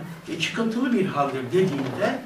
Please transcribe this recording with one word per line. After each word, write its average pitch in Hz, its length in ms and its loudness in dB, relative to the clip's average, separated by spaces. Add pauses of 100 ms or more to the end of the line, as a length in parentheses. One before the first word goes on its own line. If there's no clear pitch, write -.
(280)
e, - 120 -4
çıkıntılı 233 520 0
bir 196 140 4
haldir 135 360 0 (100)
dediğinde 170 720 2